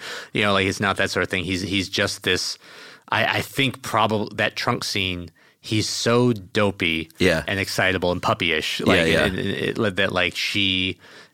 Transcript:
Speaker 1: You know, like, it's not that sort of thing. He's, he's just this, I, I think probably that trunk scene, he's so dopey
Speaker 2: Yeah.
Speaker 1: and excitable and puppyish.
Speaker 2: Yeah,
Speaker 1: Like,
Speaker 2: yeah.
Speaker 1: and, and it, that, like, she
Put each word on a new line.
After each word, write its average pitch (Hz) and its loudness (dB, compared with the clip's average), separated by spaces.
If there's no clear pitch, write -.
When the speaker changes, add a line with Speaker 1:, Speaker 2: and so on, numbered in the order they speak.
Speaker 1:
You - 0
know, 104 4
like, 98 2
it's 98 -2
not 98 2
that 98 0
sort 92 0
of 85 -4
thing. 92 -2
He's, 90 -2
he's 95 -2
just - -2
this, - 0
I, 107 2
I 101 0
think 131 -2
probably 107 0
that 104 -2
trunk 120 -2
scene, 90 -4
he's 107 0
so 120 2
dopey 92 0
Speaker 2:
Yeah. 82 4
Speaker 1:
and 98 -2
excitable 92 0
and 90 -2
puppyish. 82 0
Speaker 2:
Yeah, - -2
Speaker 1:
Like, 85 4
Speaker 2:
yeah. 80 4
Speaker 1:
and, 92 -2
and 95 -4
it, 104 0
that, 95 0
like, 90 0
she 92 -2